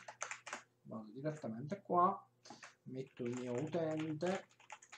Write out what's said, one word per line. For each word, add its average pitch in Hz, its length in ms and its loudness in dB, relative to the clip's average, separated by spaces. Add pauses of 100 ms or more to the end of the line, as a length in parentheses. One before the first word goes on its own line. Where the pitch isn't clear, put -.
(840)
Vado 110 300 -8
direttamente 135 720 -4
qua, 180 460 6 (560)
metto 131 380 -8
il 120 160 0
mio 123 140 -2
utente, 156 960 0 (500)